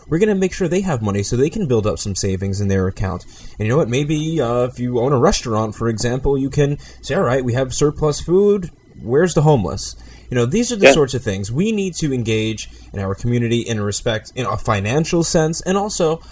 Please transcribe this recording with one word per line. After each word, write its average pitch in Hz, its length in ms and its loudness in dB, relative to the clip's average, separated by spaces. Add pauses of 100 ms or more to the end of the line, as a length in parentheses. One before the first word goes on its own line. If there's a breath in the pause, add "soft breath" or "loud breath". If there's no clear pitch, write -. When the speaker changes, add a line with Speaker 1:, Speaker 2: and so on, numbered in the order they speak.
Speaker 1:
We're 160 100 0
gonna 214 160 2
make 190 180 0
sure 185 140 -2
they 175 140 0
have 156 200 -2
money 101 220 0
so 120 140 -2
they 143 120 4
can 208 180 -4
build 110 200 2
up 85 100 -2
some 98 180 -6
savings 95 440 -2
in 101 80 0
their 95 200 2
account. 92 360 -4 (340 soft breath)
And 104 40 -4
you 107 80 0
know 131 80 2
what? 165 100 2
Maybe, 151 540 -2
uh, 120 220 0
if 127 160 -4
you 123 200 -2
own 135 140 2
a - 60 4
restaurant, 110 560 0
for 117 120 -2
example, 123 500 0
you 135 120 -2
can 143 280 0 (240 soft breath)
say, - 140 -4
"All - 80 2
right, 127 220 0
we 117 80 0
have 127 200 0
surplus 147 460 0
food. 190 500 2 (320)
Where's 151 320 2
the 151 100 4
homeless?" 107 520 2 (340 soft breath)
You 127 60 -4
know, 120 100 2
these 233 260 0
are 240 40 -4
the 202 120 8
Speaker 2:
Yeah. 139 60 10
Speaker 1:
sorts 139 200 2
of 120 100 -4
things. 101 280 -4
We 190 200 0
need 196 240 -2
to 143 180 -2
engage 110 560 -2 (240 soft breath)
in 101 60 -6
our 95 160 -2
community 120 460 0
in 113 160 -4
a 104 60 -2
respect, 107 520 -4
in 123 100 -4
a 104 120 -4
financial 123 640 0
sense, 160 380 0
and 180 160 0
also, 175 420 -2 (120 soft breath)